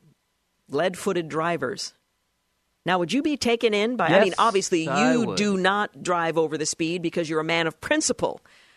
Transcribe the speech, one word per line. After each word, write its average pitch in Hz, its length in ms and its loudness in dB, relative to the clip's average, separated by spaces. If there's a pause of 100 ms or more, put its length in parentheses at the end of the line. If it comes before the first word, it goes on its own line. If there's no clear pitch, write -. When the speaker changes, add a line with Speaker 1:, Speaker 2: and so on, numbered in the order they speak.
(680)
Speaker 1:
lead-footed 175 600 -2
drivers. 151 680 -4 (880)
Now, 180 140 0
would 175 140 -2
you 277 100 0
be 302 140 0
taken 233 380 2
in 220 220 0
by, 180 120 0
I 175 100 6
mean, 214 100 6
Speaker 2:
Yes, 170 100 -2
Speaker 1:
obviously, 190 500 2
Speaker 2:
I 139 240 2
Speaker 1:
you 240 140 2
Speaker 2:
would. 190 100 -4
Speaker 1:
do 202 200 0
not 190 460 -2
drive 165 360 0
over 156 180 0
the 151 100 -4
speed 170 360 -4
because 165 260 -2
you're 156 120 -2
a 156 40 -4
man 165 220 0
of - 140 -6
principle. - 600 -2 (360)